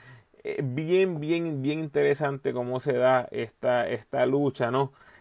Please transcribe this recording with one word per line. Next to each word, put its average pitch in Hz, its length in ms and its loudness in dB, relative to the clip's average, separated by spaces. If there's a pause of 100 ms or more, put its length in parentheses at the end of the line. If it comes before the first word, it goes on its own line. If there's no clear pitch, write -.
(440)
eh, - 180 -4
bien, 160 560 0
bien, 156 420 -2
bien 151 200 -2
interesante 143 720 0
cómo 123 260 -4
se 139 140 -2
da 127 400 4
esta, 120 560 0
esta 123 380 -2
lucha, 135 440 0
¿no? 135 220 0 (280)